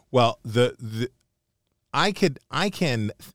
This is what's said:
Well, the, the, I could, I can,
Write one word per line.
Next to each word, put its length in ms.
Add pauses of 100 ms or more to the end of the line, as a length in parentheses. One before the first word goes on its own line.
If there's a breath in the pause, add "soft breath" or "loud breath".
(100)
Well, 320
the, 380
the, 300 (840)
I 200
could, 280 (100)
I 200
can, 420 (220)